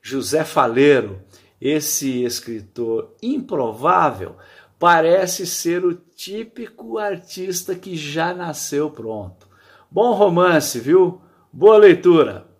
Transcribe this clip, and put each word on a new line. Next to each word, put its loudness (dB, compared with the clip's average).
José -4
Faleiro, 2
esse -4
escritor -8
improvável, -2
parece 2
ser -4
o 0
típico -14
artista -8
que -10
já -6
nasceu -6
pronto. -12
Bom 0
romance, 2
viu? 2
Boa 6
leitura. 4